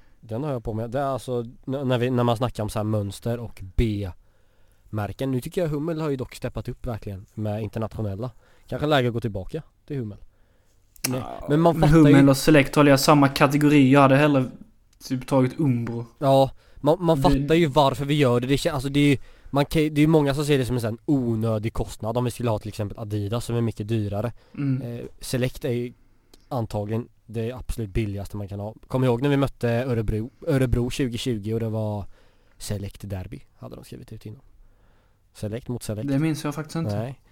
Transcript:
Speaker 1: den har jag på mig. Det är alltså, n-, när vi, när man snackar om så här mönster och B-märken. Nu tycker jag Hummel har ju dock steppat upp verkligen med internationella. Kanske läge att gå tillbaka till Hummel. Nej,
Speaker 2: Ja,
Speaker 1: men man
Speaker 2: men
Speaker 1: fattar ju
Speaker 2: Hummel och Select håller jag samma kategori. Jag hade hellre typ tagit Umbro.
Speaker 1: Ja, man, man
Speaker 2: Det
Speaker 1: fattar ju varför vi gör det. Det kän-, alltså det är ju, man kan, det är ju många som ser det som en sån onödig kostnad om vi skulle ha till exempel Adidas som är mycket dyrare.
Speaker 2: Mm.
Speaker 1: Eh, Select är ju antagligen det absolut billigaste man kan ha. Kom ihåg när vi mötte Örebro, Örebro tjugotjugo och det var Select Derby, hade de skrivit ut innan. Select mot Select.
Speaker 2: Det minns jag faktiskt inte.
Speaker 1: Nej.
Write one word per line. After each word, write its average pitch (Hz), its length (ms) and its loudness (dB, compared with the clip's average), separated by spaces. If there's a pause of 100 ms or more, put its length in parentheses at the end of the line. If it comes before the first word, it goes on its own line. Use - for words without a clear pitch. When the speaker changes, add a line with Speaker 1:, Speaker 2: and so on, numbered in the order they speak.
(200)
Speaker 1:
den 113 240 -8
har 151 80 -4
jag 120 120 -6
på 117 80 -6
mig. 110 160 -4
Det 120 100 -4
är 143 60 -2
alltså, 127 360 -4 (260)
n-, 135 220 -4
när 127 100 2
vi, 123 120 0
när 123 140 2
man 117 120 2
snackar 113 260 -4
om 107 60 -4
så 117 100 -6
här 107 60 -2
mönster 107 540 -4
och 113 240 -12 (140)
B-märken. 107 1500 -6
Nu 127 100 -2
tycker 160 200 -6
jag 170 80 0
Hummel 156 320 -4
har 156 100 -2
ju 139 60 -4
dock 123 180 -10
steppat 117 340 -8
upp - 180 -10
verkligen 107 480 -10
med 107 280 -6
internationella. 110 680 -6 (360)
Kanske 131 200 -6
läge 139 220 2
att 110 60 -4
gå 117 60 -6
tillbaka 101 420 -8 (240)
till 147 120 -10
Hummel. 107 200 -10 (920)
Nej, 127 120 -4
Speaker 2:
Ja, - 280 -12
Speaker 1:
men 147 120 4
man 165 180 4
Speaker 2:
men 156 100 6
Speaker 1:
fattar 160 100 8 (100)
ju 139 60 10
Speaker 2:
Hummel 139 140 10
och 135 80 6
Select 143 380 6
håller 147 160 6
jag 135 100 6
samma 147 280 6
kategori. 147 640 4
Jag 143 80 8
hade 135 160 8
hellre 143 280 4 (600)
typ 127 220 -6
tagit 131 340 2
Umbro. 117 460 -2 (120)
Speaker 1:
Ja, 135 320 4 (260)
man, 175 280 0
man 165 120 4
Speaker 2:
Det 135 60 0
Speaker 1:
fattar 143 320 2
ju 170 120 4
varför 135 380 2
vi 143 100 0
gör 123 260 4
det. 123 60 -4
Det 139 100 2
kän-, 165 180 -2
alltså 139 140 -4
det 143 120 0
är 147 100 6
ju, 135 60 4 (340)
man 143 160 0
kan, 160 160 0
det 151 60 0
är 147 140 2
ju 151 40 4
många 151 280 4
som 147 100 -4
ser 143 140 2
det 127 80 0
som 120 100 -2
en 123 40 -2
sån 110 260 -4
onödig 113 680 0
kostnad 113 440 -6
om 123 80 0
vi 120 60 -2
skulle 120 200 -4
ha 107 80 0
till 107 100 -12
exempel 101 300 -8
Adidas 104 460 -6
som 117 120 -4
är 117 40 0
mycket 110 280 -4
dyrare. 107 440 -4 (220)
Speaker 2:
Mm. 139 280 -2
Speaker 1:
Eh, 120 220 -10 (160)
Select 123 440 -4
är 135 80 -2
ju 120 200 -4 (560)
antagligen 110 600 -6 (180)
det 113 260 -8
absolut 113 380 -8
billigaste 101 460 -6
man 101 120 -10
kan 101 120 -10
ha. 104 140 -10 (120)
Kom 131 180 0
ihåg 120 180 2
när 143 60 2
vi 143 80 2
mötte 135 340 0
Örebro, 117 600 -2 (160)
Örebro 127 440 0
tjugotjugo 117 640 -4
och 113 60 -2
det 113 80 -4
var 107 360 -4 (540)
Select - 420 -10 (100)
Derby, 95 300 -10 (180)
hade 123 180 -16
de - 80 -18
skrivit - 280 -18
ut 110 140 -16
innan. 107 140 -18 (920)
Select 110 340 -10
mot 120 140 -8
Select. 110 260 -6
Speaker 2:
Det 139 100 0
minns 151 260 -2
jag 147 100 -6
faktiskt 156 220 -10
inte. 107 220 -4
Speaker 1:
Nej. 127 220 -8 (120)